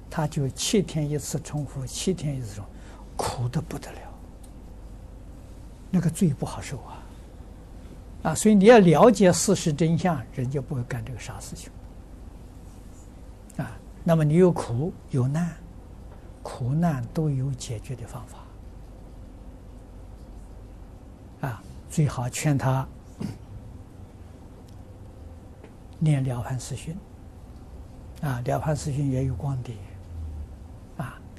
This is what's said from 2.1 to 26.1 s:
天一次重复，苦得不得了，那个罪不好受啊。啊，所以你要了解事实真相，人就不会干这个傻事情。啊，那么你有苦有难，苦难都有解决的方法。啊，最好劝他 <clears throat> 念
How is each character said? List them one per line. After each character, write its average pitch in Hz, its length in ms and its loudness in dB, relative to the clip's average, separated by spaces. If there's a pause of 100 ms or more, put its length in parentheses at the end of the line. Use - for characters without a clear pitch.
天 139 240 -2
一 127 40 -4
次 101 140 -8
重 101 80 -8
复， - 80 -12 (440)
苦 - 340 0
得 156 100 0
不 - 200 -6
得 - 120 -12
了， - 80 -12 (1900)
那 180 100 6
个 165 100 4
罪 160 200 4
不 139 160 0
好 - 160 -8
受 - 180 -8
啊。 - 240 -12 (1200)
啊， 160 120 2
所 214 160 8
以 214 40 10
你 190 100 10
要 240 140 12
了 175 300 12
解 185 240 8
事 - 220 4
实 160 180 2
真 165 240 6
相， 160 240 2 (120)
人 123 160 -2
就 139 120 0
不 135 140 -4
会 120 80 -2
干 120 200 -4
这 113 80 -8
个 110 80 -8
傻 - 200 -10
事 - 160 -10
情。 - 160 -12 (1900)
啊， 120 180 -4 (280)
那 170 120 6
么 160 80 6
你 151 120 6
有 180 160 10
苦 151 420 0 (160)
有 127 180 4
难， 165 240 2 (920)
苦 127 320 -2
难 156 360 4
都 156 160 2
有 135 260 2
解 117 260 -6
决 - 160 -6
的 117 100 -10
方 117 220 -12
法。 - 100 -16 (3000)
啊， 110 160 -8 (260)
最 151 180 4
好 123 220 -2
劝 147 260 2
他 131 320 4 (320)
<clears throat> - 60 -4 (2750)
念 147 280 4